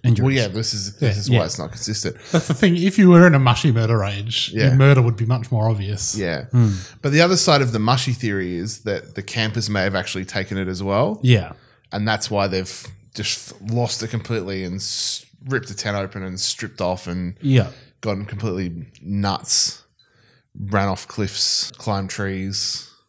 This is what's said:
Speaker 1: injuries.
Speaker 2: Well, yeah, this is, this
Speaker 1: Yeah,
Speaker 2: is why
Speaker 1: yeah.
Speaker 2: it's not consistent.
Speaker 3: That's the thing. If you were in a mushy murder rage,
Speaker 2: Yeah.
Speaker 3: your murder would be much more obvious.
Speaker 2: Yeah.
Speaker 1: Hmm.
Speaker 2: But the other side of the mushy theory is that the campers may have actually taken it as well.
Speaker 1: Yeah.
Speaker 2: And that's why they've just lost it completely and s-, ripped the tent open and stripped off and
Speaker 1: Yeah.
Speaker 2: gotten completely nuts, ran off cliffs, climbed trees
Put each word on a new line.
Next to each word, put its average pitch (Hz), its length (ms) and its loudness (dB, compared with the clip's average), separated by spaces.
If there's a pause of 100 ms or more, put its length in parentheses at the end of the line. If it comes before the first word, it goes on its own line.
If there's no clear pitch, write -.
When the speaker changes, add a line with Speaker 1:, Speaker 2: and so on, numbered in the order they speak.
Speaker 1:
injuries. 120 200 4
Speaker 2:
Well, 135 100 4
yeah, 113 140 2
this 107 260 -4
is, 101 240 -8
this 107 180 2
Speaker 1:
Yeah, 104 40 -2
Speaker 2:
is 107 100 -2
why 123 80 6
Speaker 1:
yeah. 90 60 4
Speaker 2:
it's - 140 -4
not 78 140 -8
consistent. - 440 -6 (160)
Speaker 3:
That's 170 160 2
the - 60 0
thing. 175 220 4
If 185 220 2
you 185 120 10
were 175 160 10
in 165 80 8
a 139 40 4
mushy 131 340 4
murder 113 260 2
rage, 104 560 -4
Speaker 2:
Yeah. 107 140 4
Speaker 3:
your 127 80 6
murder 135 260 8
would 117 140 2
be 113 100 -2
much 117 240 -2
more 110 180 2
obvious. 101 480 -4
Speaker 2:
Yeah. 85 300 -2
Speaker 1:
Hmm. 117 260 4 (300)
Speaker 2:
But 143 100 -2
the 156 80 4
other 175 160 6
side 147 260 4
of 123 100 0
the 113 60 -2
mushy 123 340 0
theory 95 440 -4
is 101 240 -6
that 101 340 -6
the 101 80 -10
campers 110 460 -4
may 101 140 -2
have 95 120 -2
actually 92 300 -4
taken 98 320 -6
it 92 120 -4
as 92 140 -6
well. 120 400 0
Speaker 1:
Yeah. 110 300 2 (400)
Speaker 2:
And 104 140 -4
that's 107 240 -2
why 101 160 0
they've 92 400 -4 (280)
just - 480 -6
lost 113 400 -4
it 113 60 -8
completely 98 560 -6
and 90 120 -8
s-, - 480 -6 (220)
ripped 131 220 -4
the 98 60 -12
tent 101 220 -4
open 98 260 -6
and 92 160 -10
stripped - 420 -6
off 90 260 -2
and 90 340 -6
Speaker 1:
Yeah. 131 300 2 (300)
Speaker 2:
gotten 104 240 -6
completely 95 640 -8 (160)
nuts, - 800 -2 (720)
ran 98 340 -2
off 92 200 -6
cliffs, - 640 -4
climbed 98 380 -6
trees 98 800 -6 (200)